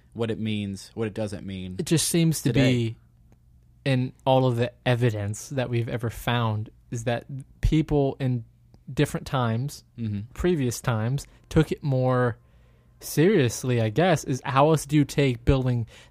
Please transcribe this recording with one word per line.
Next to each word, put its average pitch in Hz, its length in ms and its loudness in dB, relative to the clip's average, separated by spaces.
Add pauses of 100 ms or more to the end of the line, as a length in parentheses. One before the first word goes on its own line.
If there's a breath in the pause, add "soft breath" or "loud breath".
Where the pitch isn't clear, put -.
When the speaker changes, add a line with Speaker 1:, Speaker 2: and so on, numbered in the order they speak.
(140 soft breath)
Speaker 1:
what 113 180 -4
it 101 80 -6
means, 104 560 -6
what 113 100 -4
it 101 80 -8
doesn't 104 320 -6
mean 92 320 -10
Speaker 2:
It 160 80 -4
just 160 220 0
seems 165 340 2
to 135 80 0
Speaker 1:
today. 131 220 4
Speaker 2:
be 117 240 -2 (880)
in 131 280 0 (120)
all 131 220 4
of 120 100 2
the 120 140 -2 (160)
evidence 110 640 0
that 127 200 -4
we've 117 200 -2
ever 120 200 -4
found 113 600 -2 (220)
is 117 140 -8
that 120 200 -2 (360)
people 147 580 2
in 123 240 -2 (480)
different 147 360 -2
times, 123 560 -2 (160)
Speaker 1:
Mm-hmm. 107 200 -4 (140)
Speaker 2:
previous 143 480 0
times, 120 440 -2 (240 soft breath)
took 160 220 2
it - 120 -8
more 127 540 2 (640 soft breath)
seriously, 131 840 2
I 110 80 2
guess, 165 340 2
is 131 200 -4
how 139 280 4
else 156 140 2
do 143 100 -2
you 147 100 6
take 135 400 0
building 127 420 2 (240 loud breath)